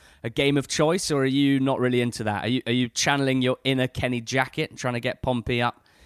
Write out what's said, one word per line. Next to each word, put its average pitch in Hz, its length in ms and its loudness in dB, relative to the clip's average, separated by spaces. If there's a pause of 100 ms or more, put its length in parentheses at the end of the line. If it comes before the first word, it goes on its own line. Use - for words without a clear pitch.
(220)
a 117 80 -6
game 143 260 2
of 135 120 -2
choice, 165 420 0
or 143 120 2
are 131 40 2
you 139 340 2
not 135 200 0
really 123 200 2
into 120 240 -2
that? 104 200 -2
Are 110 40 -2
you, 123 160 0
are 117 80 -2
you 123 160 2
channeling 135 540 0
your 127 220 0
inner 131 240 0
Kenny 123 340 -4
Jackett 131 480 -2
and - 80 -18
trying 123 160 -4
to 120 60 -4
get 123 200 -4
Pompey 123 400 -2
up 120 240 -4 (220)